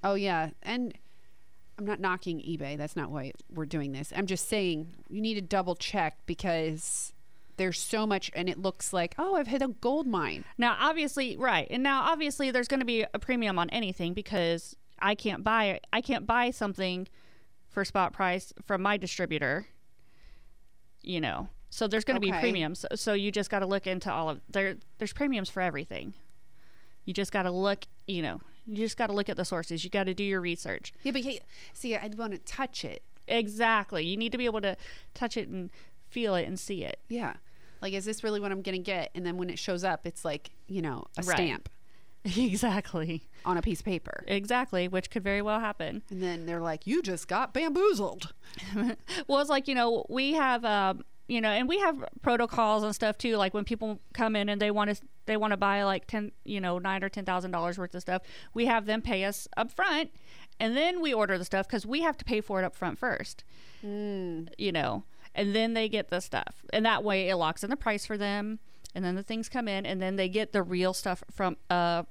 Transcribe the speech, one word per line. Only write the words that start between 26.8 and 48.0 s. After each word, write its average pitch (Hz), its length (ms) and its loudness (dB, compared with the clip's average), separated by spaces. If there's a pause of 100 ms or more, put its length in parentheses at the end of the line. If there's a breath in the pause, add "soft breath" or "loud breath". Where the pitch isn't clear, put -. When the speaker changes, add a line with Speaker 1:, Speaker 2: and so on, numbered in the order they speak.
Speaker 2:
You 185 100 -4
just 196 180 0
gotta 185 180 2
look, 196 340 2 (220)
you 180 160 -2
know, 135 180 -2 (260 soft breath)
you 214 100 -6
just 220 200 0
gotta 220 160 2
look 202 160 2
at 190 80 -2
the 180 80 0
sources. 170 400 -2
You 180 60 -6
gotta 190 240 2
do 202 100 -2
your 196 160 2
research. 170 520 -4 (100)
Speaker 1:
Yeah, 269 100 0
but 254 100 0
hey, 262 180 -4 (320 loud breath)
see, 226 240 -4
I'd 208 220 -6
wanna 208 200 -4
touch - 460 -4
it. 98 180 -8 (260)
Speaker 2:
Exactly. 214 760 2
You 180 120 0
need 226 160 -2
to 247 60 -2
be 247 80 2
able 220 160 0
to 196 140 0 (380 loud breath)
touch - 220 -2
it 220 120 -2
and 185 220 -6 (380 loud breath)
feel 220 260 0
it 175 140 2
and 185 100 -4
see 190 260 -6
it. - 140 -6 (100)
Speaker 1:
Yeah. 226 260 -4 (460 soft breath)
Like, 190 140 -4
is 196 100 -2
this 214 200 -4
really 214 160 2
what 202 120 -2
I'm 190 100 -2
gonna 190 160 -2
get? 180 360 -2
And 180 100 -4
then 175 120 0
when 180 120 -2
it - 100 -6
shows 180 260 -2
up, 175 220 0
it's - 180 -8
like, 151 260 -4 (160)
you 185 160 -2
know, 147 220 -2 (120)
a 175 60 -4
Speaker 2:
Right. 180 140 2
Speaker 1:
stamp. 151 380 0
Speaker 2:
<laughs> - 40 -14 (580 soft breath)
Exactly. 196 840 2 (240 loud breath)
Speaker 1:
On 185 100 4
a 254 60 2
piece - 180 2
of - 60 -6
paper. - 400 -2
Speaker 2:
Exactly, 196 640 2
which 185 200 0
could 214 160 -2
very 202 160 2
well 214 200 2
happen. 208 500 -2
Speaker 1:
And 185 120 -4
then 175 220 -2
they're 170 160 -2
like, 165 260 -2
"You 277 140 4
just 190 280 -2
got 220 260 0
bamboozled." 311 800 2 (400 loud breath)